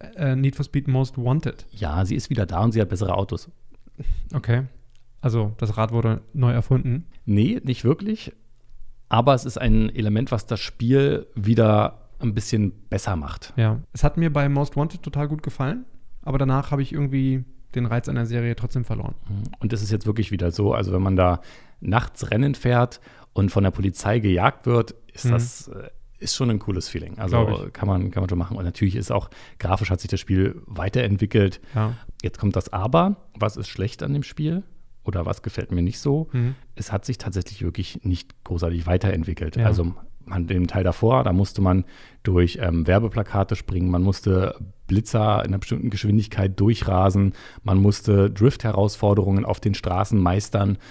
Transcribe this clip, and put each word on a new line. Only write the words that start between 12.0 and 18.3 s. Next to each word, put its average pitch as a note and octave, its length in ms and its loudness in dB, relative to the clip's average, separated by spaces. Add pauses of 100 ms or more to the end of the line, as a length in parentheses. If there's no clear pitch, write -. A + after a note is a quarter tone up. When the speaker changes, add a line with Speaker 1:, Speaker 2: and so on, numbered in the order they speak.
Speaker 2:
ein A2+ 120 0
bisschen G#2+ 380 0 (180)
besser G2+ 260 -2
macht. C#2 400 -8
Speaker 1:
Ja, A2+ 240 2 (120)
es - 120 0
hat D3+ 120 4
mir E3 160 2
bei C#3+ 160 2
Most C#3+ 280 0
Wanted D3 260 -2
total C#3+ 260 -4
gut D#3 140 -6
gefallen, G3 420 -4 (380)
aber C3+ 160 0
danach C3+ 320 0
habe C#3 120 0
ich C3 100 -6
irgendwie C3+ 520 0 (300)
den A#2+ 120 -2
Reiz A#2 220 -2
an - 80 -2
der A#2 100 -2
Serie A#2 280 -2